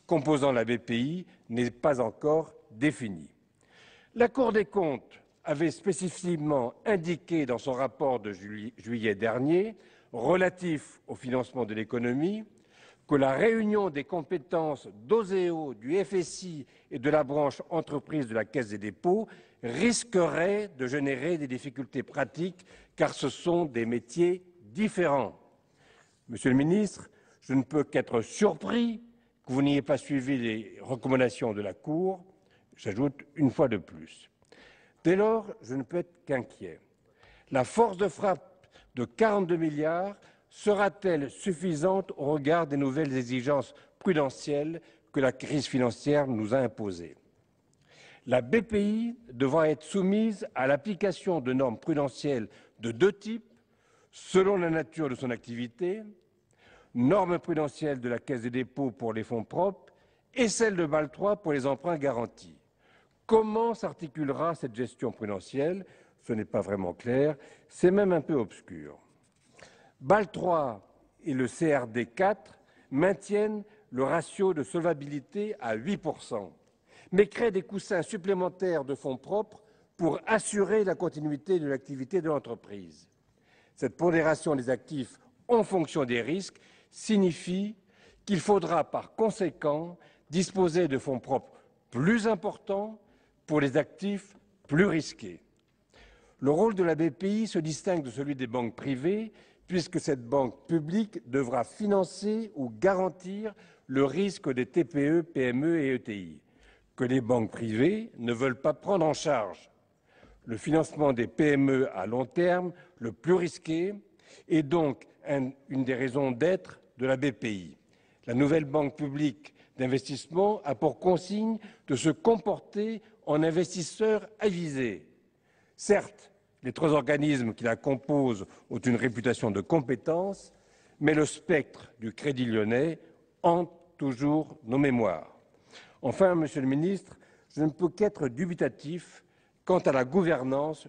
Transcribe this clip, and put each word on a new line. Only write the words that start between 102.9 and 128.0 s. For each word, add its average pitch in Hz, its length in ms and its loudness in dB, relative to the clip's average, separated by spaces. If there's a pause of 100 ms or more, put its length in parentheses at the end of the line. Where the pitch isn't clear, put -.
le 135 180 2
risque 160 480 0
des 123 140 0
T 165 180 2
P 143 240 0
E, 165 140 4
P 135 260 -2
M 123 160 0
E 165 140 2
et 135 160 0
E 123 40 0
T 107 160 -10
I, 82 260 -12 (540)
que 131 100 -2
les 131 160 2
banques 117 300 0
privées 139 680 0
ne 120 140 -2
veulent 120 280 -2
pas 151 140 2
prendre 180 320 0
en 147 80 2
charge. 113 560 -4 (760)
Le 113 120 -8
financement 147 560 2
des 123 140 0
P 147 260 2
M 139 180 4
E 131 240 2
à 92 120 -4
long 123 200 -2
terme, 175 460 0 (260)
le 117 140 -6
plus 165 220 0
risqué, 175 600 -2 (540)
est 160 140 4
donc 147 440 0 (200)
un, 139 240 -2 (180)
une 135 160 -2
des 131 100 0
raisons 131 380 0
d'être 175 480 -2 (180)
de 123 80 -2
la 131 100 2
B 135 140 0
P 120 200 -4
I. 90 280 -8 (480)
La 120 80 -2
nouvelle 147 300 4
banque 143 320 -2
publique 147 580 -4 (240)
d'investissement 147 880 0
a 143 100 -2
pour 143 240 0
consigne 202 600 0 (280)
de 139 100 0
se 156 140 2
comporter 214 920 0 (240)
en 151 160 4
investisseur 180 840 0 (100)
avisé. 147 680 -2 (680)
Certes, - 560 0 (300)
les 127 100 -6
trois 156 200 2
organismes 143 600 2
qui 113 120 -6
la 113 120 2
composent 131 680 0 (240)